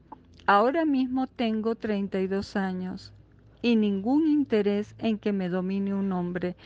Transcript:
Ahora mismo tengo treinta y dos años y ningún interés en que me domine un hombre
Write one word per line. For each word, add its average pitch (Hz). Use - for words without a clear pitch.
Ahora 240
mismo 262
tengo 220
treinta 202
y 190
dos 196
años 185
y 233
ningún 214
interés 214
en 220
que 208
me 190
domine 190
un 196
hombre 180